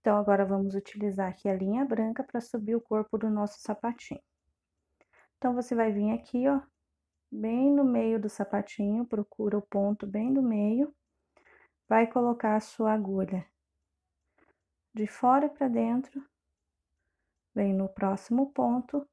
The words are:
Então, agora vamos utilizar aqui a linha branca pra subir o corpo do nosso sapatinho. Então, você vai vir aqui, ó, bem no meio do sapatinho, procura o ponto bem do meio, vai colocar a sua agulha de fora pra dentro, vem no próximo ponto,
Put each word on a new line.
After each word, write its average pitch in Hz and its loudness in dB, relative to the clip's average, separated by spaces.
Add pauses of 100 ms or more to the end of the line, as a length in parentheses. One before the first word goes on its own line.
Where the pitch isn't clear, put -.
Então, 208 2
agora 202 4
vamos 196 -2
utilizar 196 -4
aqui 185 -6
a 196 0
linha 196 -2
branca 226 -2
pra 247 -6
subir 226 -4
o 233 0
corpo 214 -4
do 220 -2
nosso 208 -2
sapatinho. - -8 (1120)
Então, 247 0
você 247 -4
vai 226 2
vir 208 0
aqui, 247 -2
ó, 277 2 (720)
bem 233 0
no 285 4
meio 226 2
do 214 -2
sapatinho, 208 -2
procura 208 -2
o 202 -4
ponto 202 -2
bem 214 -2
do 269 4
meio, 233 2 (960)
vai 226 6
colocar 233 2
a 214 2
sua 220 0
agulha 190 -2 (1500)
de 214 -4
fora 269 2
pra 285 -2
dentro, 240 -2 (1300)
vem 202 0
no 190 -2
próximo 214 -2
ponto, 247 -2